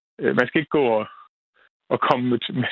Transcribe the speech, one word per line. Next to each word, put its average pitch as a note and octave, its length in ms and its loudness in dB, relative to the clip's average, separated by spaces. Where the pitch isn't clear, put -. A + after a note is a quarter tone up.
øh, C3+ 140 0
man B2 120 2
skal - 120 0
ikke D#3 200 -2
gå C#3 60 2
og, G#2+ 60 -6
og B2 180 0
komme B2 220 2
med, A#2+ 100 2
med A#2 100 0